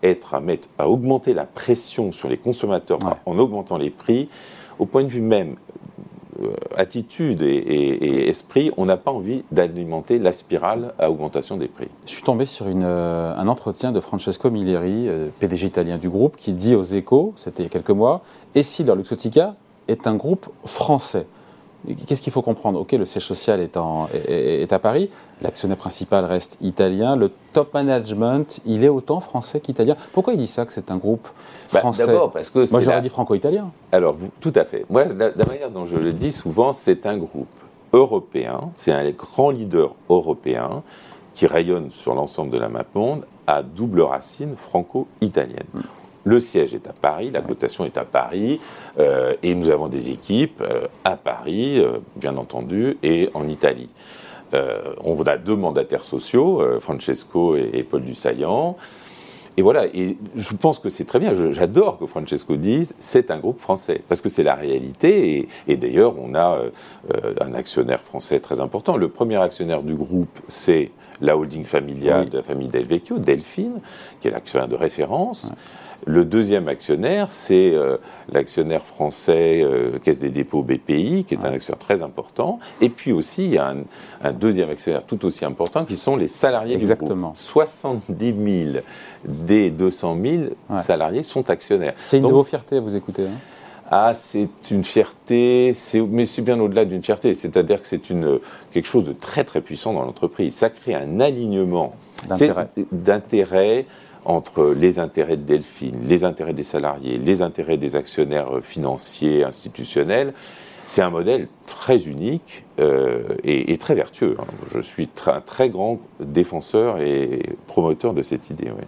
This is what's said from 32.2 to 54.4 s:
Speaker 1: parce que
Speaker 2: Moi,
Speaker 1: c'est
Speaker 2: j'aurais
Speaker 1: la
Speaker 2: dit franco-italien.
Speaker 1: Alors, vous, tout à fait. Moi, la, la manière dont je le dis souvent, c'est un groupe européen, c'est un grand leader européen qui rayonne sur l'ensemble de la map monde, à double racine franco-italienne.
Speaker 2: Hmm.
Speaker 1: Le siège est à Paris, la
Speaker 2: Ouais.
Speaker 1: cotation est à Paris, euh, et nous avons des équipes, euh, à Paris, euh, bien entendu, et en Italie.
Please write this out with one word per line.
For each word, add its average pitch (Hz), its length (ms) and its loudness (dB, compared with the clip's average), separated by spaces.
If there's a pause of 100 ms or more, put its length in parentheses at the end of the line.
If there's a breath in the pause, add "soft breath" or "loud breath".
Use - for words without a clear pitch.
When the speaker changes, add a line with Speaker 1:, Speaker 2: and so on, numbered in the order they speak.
Speaker 1:
parce - 180 -8
que 127 100 2
Speaker 2:
Moi, 123 80 6
Speaker 1:
c'est 117 140 6
Speaker 2:
j'aurais 120 160 4
Speaker 1:
la - 40 0
Speaker 2:
dit 127 60 -4
franco-italien. 147 640 0 (220)
Speaker 1:
Alors, 87 200 6
vous, 85 140 -8 (140)
tout 160 140 0
à 98 100 6
fait. - 240 -8
Moi, 127 160 6
la, 110 280 0
la - 120 4
manière 135 260 -6
dont 90 140 -8
je 85 100 -6
le 82 160 0
dis 139 220 -4
souvent, 113 400 0
c'est - 320 0
un 104 120 -2
groupe 78 300 -8 (460 loud breath)
européen, 117 840 2
c'est - 160 -2
un 71 200 2
grand - 380 0
leader 95 460 0 (140)
européen 78 760 0 (500 loud breath)
qui - 140 2
rayonne 82 440 0
sur - 220 -4
l'ensemble 71 380 -4
de 62 60 -2
la 58 100 -2
map 58 160 -6 (100)
monde, 123 300 -2 (240)
à 73 160 2
double 90 380 0
racine 78 560 -2
franco-italienne. 131 1080 -4 (100)
Speaker 2:
Hmm. - 60 -8 (460 loud breath)
Speaker 1:
Le 120 160 6
siège 76 340 0
est - 100 -10
à - 60 -16
Paris, 80 400 -2
la 120 80 -2
Speaker 2:
Ouais. - 80 -8
Speaker 1:
cotation 65 380 -4
est - 120 -6
à 62 60 -4
Paris, 92 560 -2 (400 loud breath)
euh, 65 420 2
et 87 140 0
nous 85 140 0
avons 76 180 2
des 64 240 -6
équipes, 107 500 -2
euh, - 240 -4 (200)
à 95 100 2
Paris, 113 640 -2
euh, 60 200 2 (180)
bien 69 180 -4
entendu, 67 680 -4
et 82 300 4
en 76 140 -4
Italie. 71 400 0 (640 loud breath)